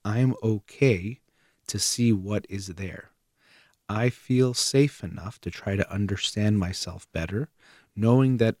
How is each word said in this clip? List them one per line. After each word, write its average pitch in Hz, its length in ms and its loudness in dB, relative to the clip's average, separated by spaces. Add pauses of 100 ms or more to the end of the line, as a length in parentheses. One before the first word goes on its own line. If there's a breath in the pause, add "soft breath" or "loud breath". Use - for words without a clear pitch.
"I'm 120 300 0 (100)
okay 110 760 0 (460)
to - 120 -6
see 117 340 2
what 104 360 -2
is 98 200 -10
there. 92 420 -12 (760 soft breath)
I 113 220 0
feel 127 440 0
safe - 500 2
enough 85 380 -12
to 87 80 -8
try 98 260 -4
to - 160 -2
understand 104 680 0
myself 90 540 -6
better, 90 360 -4 (460 soft breath)
knowing 123 440 4
that 113 220 2